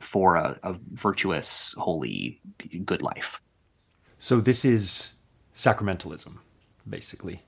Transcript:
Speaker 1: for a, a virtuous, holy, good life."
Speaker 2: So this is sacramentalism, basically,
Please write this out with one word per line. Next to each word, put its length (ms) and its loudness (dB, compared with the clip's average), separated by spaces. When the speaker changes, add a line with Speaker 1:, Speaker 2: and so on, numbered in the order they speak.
Speaker 1:
for 360 4
a, 260 0
a 140 -6
virtuous, 840 0
holy, 640 -4
good 180 -2
life." 380 -8
Speaker 2:
So 220 4
this 240 4
is 500 2
sacramentalism, 840 0
basically, 580 -12